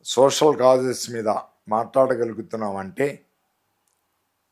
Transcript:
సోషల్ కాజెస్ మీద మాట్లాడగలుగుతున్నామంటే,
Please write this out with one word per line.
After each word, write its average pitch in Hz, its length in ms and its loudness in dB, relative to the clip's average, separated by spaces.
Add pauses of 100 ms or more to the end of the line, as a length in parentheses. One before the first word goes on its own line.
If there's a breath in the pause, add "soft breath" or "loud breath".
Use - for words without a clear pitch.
సోషల్ 135 540 2
కాజెస్ 127 520 2
మీద 113 180 -6 (420)
మాట్లాడగలుగుతున్నామంటే, 113 1600 -2 (1300)